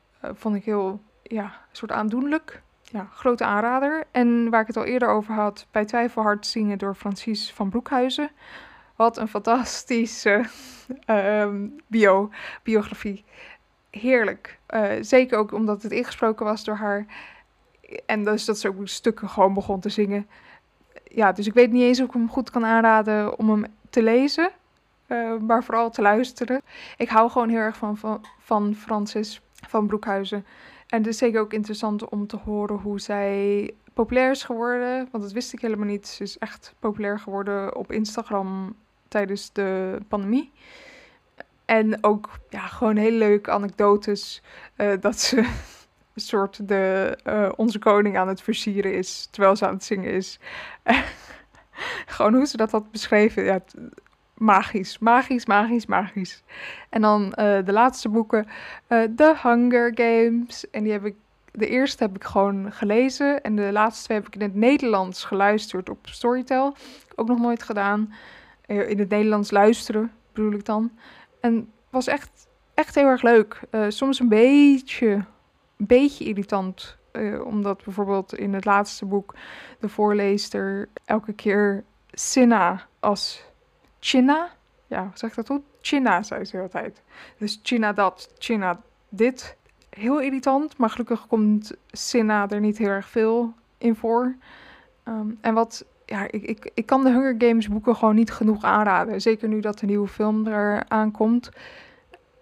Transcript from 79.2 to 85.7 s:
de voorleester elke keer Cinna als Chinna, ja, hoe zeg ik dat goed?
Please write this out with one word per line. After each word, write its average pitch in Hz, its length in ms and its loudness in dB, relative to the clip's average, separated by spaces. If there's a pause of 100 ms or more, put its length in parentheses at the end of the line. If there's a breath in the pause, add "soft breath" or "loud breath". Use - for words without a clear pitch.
de 214 80 -6
voorleester 202 1000 -2 (160)
elke 214 280 -2
keer 202 520 0 (260)
Cinna 202 760 2 (140)
als - 440 -2 (540)
Chinna, 285 520 2 (360)
ja, - 160 -6
hoe 190 120 -10
zeg 226 160 -10
ik - 60 -14
dat 226 100 -6
goed? 285 160 -4 (180)